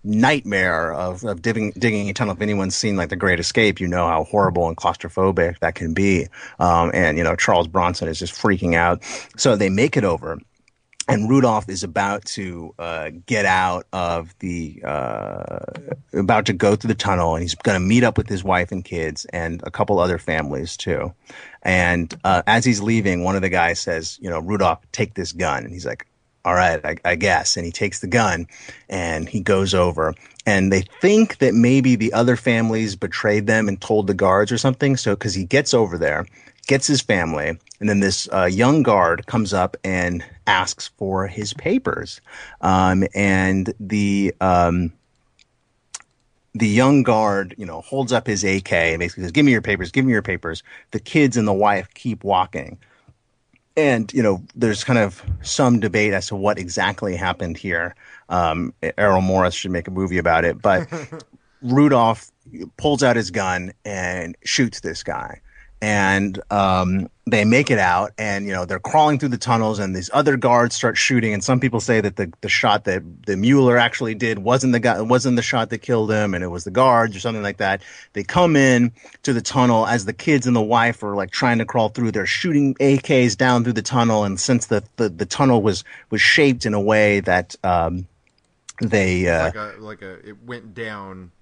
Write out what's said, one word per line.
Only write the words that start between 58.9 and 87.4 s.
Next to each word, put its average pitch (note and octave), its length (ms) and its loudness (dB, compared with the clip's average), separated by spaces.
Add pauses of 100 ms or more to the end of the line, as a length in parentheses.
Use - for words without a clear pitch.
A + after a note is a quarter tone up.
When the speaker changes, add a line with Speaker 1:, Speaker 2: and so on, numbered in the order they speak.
Speaker 1:
Errol G2 240 4
Morris F#2 340 2
should - 160 -8
make F2 160 -4
a F#2+ 60 -10
movie F#2 260 -2
about E2 260 2
it. E2+ 160 -2
But F#2+ 280 0 (400)
Speaker 2:
<laughs> - 340 -20
Speaker 1:
Rudolph B2 680 2 (440)
pulls C#3+ 280 0
out A#2+ 100 4
his G2+ 160 -2
gun F#2 420 -4 (120)
and F2+ 580 -6
shoots - 380 -2
this E2+ 240 -10
guy. - 360 -10 (400)
And, G2+ 600 0 (100)
um, F#2+ 580 2 (160)
they A2 200 2
make B2+ 260 4
it A#2 80 2
out, F#2 400 0
and, G2+ 280 -4
you G2 60 -6
know, F2+ 120 -4
they're F#2 160 -6
crawling D3+ 380 2
through C#3+ 100 -2
the B2 100 -2
tunnels, A2 400 0
and F#2+ 160 -4
these F2+ 200 -6
other C#3+ 220 2
guards A#2+ 380 2
start A#2 220 -2
shooting. A2+ 380 0
And G2+ 100 -6
some C3 160 2
people A#2+ 180 0
say A2 220 2
that G2+ 160 -2
the, F2+ 240 -6
the G#2 80 -8
shot G#2+ 360 2
that F#2 180 -2 (240)
the G2 100 -2
Mueller B2 400 4
actually A#2 380 0
did A2 240 -2
wasn't B2+ 340 2
the A#2 80 2
guy, A2 220 2
wasn't B2 340 2
the A#2 60 0
shot A2+ 280 -2
that A2 80 -6
killed A2 320 0
him, G#2+ 240 0
and F2+ 80 -4
it F2+ 60 -6
was F2 160 -8
the G2+ 60 -8
guards A#2 440 4
or F#2+ 60 -12
something A2+ 220 -6
like G2+ 160 -6
that. G2 240 0 (320)
They G2+ 100 -6
come E3+ 320 4
in B2 360 4 (320)
to C#3 80 0
the A#2 100 0
tunnel A#2+ 440 2
as A2 200 0
the G#2+ 80 -4
kids C#3 320 0
and B2 100 2
the A2 60 2
wife A2+ 400 2
are, G2+ 120 -6
like, F#2+ 160 -4
trying A#2+ 280 0
to A2+ 80 -2
crawl A2 240 0
through. A2+ 220 -2
They're G2 140 -2
shooting D3 540 0
A C#3 180 4
Ks B2 380 2
down B2 260 2
through A#2+ 120 -2
the A2 80 -2
tunnel, A#2 420 2
and F#2+ 160 -4
since A#2+ 260 0
the, G#2 160 0 (140)
the, A2 140 0
the E2+ 160 -6
tunnel B2+ 360 2
was, G2 220 -2 (260)
was G#2+ 120 0
shaped C3+ 440 4
in G#2+ 80 0
a G#2 60 0
way G#2 400 4
that, F2+ 420 0